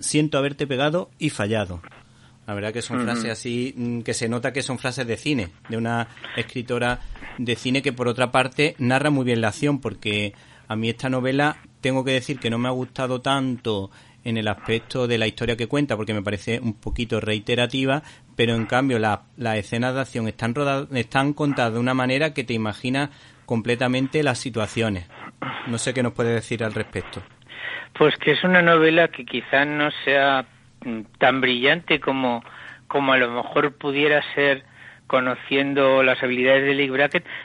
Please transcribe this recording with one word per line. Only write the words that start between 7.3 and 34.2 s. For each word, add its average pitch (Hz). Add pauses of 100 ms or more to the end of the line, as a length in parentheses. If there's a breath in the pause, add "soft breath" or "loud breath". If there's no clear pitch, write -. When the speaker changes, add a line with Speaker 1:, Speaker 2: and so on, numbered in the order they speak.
Speaker 1:
de 120
cine 131
que, 139
por 123
otra 120
parte, 131
narra 135
muy 139
bien 120
la 113
acción, 143
porque 104 (340 loud breath)
a 110
mí 113
esta 117
novela, 131 (220)
tengo 131
que 131
decir 131
que 123
no 117
me 123
ha 127
gustado 127
tanto 123 (340 soft breath)
en 117
el 107
aspecto 113
de 117
la 110
historia 113
que 117
cuenta, 143
porque 107
me 104
parece 104
un 113
poquito 113
reiterativa, 120 (340 loud breath)
pero 117
en 113
cambio 127
la, 107 (140)
las 113
escenas 117
de 135
acción 123
están 113
rodadas, 139
están 135
contadas 135
de 117
una 127
manera 131
que -
te 123
imaginas 127 (360 loud breath)
completamente 127
las 135
situaciones. 110 (580 loud breath)
No 117
sé 127
qué 123
nos 117
puede 117
decir 113
al 107
respecto. 104 (720 loud breath)
Speaker 2:
Pues 151
que -
es 139
una 180
novela 165
que -
quizás 135
no 147 (140)
sea, 139 (380)
mm, 113 (180)
tan 131
brillante 135
como, 131 (440 loud breath)
como 139
a 131
lo 123
mejor 139
pudiera 147 (120)